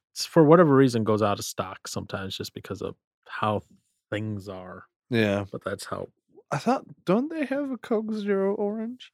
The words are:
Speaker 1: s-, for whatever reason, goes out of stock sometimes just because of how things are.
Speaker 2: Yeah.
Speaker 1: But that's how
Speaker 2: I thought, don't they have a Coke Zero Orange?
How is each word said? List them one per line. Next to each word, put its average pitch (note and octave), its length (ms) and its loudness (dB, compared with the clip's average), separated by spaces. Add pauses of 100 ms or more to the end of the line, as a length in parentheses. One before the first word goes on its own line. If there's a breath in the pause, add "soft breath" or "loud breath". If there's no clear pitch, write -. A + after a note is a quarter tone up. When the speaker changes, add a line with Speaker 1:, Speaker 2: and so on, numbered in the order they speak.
(160)
Speaker 1:
s-, - 100 -6
for - 200 6
whatever D#3+ 280 8
reason, B2+ 300 6
goes G#2+ 180 2
out G2+ 180 2
of A2 60 -8
stock - 440 -8
sometimes F#2+ 480 -8
just - 160 -12
because F#2+ 280 -10
of F#2+ 140 -8 (320)
how G#2+ 360 -2 (460)
things G#2 380 -6
are. F#2 380 -14 (240)
Speaker 2:
Yeah. G#2 420 2
Speaker 1:
But - 140 -10
that's G2 200 -8
how F#2+ 220 -8 (440)
Speaker 2:
I D3 60 -2
thought, A#3 280 -2 (200)
don't A#3+ 240 2
they D#4+ 160 -6
have C4+ 260 -4
a B3 60 -8
Coke A3 360 -4
Zero G3+ 420 -2
Orange? A3 580 -6